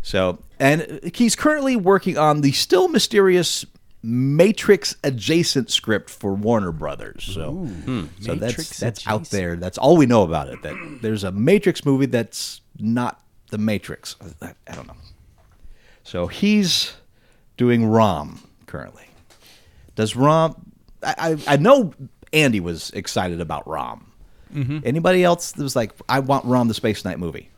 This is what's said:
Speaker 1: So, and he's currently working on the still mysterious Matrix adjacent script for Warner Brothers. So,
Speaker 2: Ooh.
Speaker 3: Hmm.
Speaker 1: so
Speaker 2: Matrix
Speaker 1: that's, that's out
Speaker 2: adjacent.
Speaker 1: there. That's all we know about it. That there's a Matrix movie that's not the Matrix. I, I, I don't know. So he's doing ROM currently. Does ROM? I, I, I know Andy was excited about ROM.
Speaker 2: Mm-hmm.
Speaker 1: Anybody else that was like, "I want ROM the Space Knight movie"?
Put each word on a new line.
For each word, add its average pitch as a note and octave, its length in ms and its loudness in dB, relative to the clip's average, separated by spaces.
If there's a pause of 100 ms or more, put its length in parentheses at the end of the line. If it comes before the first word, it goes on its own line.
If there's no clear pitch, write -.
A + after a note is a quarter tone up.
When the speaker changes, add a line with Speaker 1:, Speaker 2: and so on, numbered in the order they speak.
Speaker 1:
So, F#2 380 -2 (220)
and D3+ 520 0
he's A#3 220 2
currently C#4+ 400 0
working F#3 420 2
on D3+ 220 4
the C#3 140 2
still F#4 340 2
mysterious G3 800 2 (400)
Matrix D3 960 2
adjacent C#3 720 0
script - 380 -2
for G2 240 -6
Warner G#2 400 0
Brothers. C#2+ 500 -10
So, D#2+ 280 -6
Speaker 2:
Ooh. F3 160 -8
Speaker 3:
Hmm. G2 380 -6 (140)
Speaker 1:
so G2 160 -6
Speaker 2:
Matrix A2 220 -4
Speaker 1:
that's, - 220 -12
that's - 280 -6
out G#2+ 140 -2
Speaker 2:
adjacent. - 100 -12
Speaker 1:
there. F2+ 240 -2
That's F2 220 -8
all D3+ 180 6
we D3+ 100 6
know A#2 180 6
about D#2 260 -2
it. - 120 -16
That D2+ 140 -10 (260)
there's A2 220 -4
a F#2 80 -6
Matrix D#3 540 2
movie C#3 220 2
that's - 520 -4 (180)
not A#2 440 -2 (280)
the G#2+ 80 -6
Matrix. G#2+ 600 -4 (240)
I, - 60 -14
I, - 60 -16 (140)
I - 80 -16
don't C2 120 -16
know. - 80 -20 (1080)
So F2 240 -4
he's G3+ 640 0 (640)
doing A#2+ 300 4
ROM G2+ 560 2 (240)
currently. - 400 -16 (920)
Does A2 220 -2
ROM? D#3 520 2 (320)
I, - 140 -4 (320)
I, D3 60 4
I - 20 6
know G#3 380 4 (400)
Andy C3+ 260 4
was E2+ 300 -6
excited F#2 500 -4
about D#2 300 -8
ROM. B1+ 420 -10 (420)
Speaker 2:
Mm-hmm. C#3+ 300 -6
Speaker 1:
Anybody F3 400 2
else F3 300 0
that D3 100 -8
was C3+ 140 -4
like, A2+ 160 -2 (160)
"I B2+ 100 2
want C3+ 240 0
ROM B2 240 2
the A2 60 0
Space G#2+ 320 -2
Knight E2+ 140 -6
movie"? E2 380 -8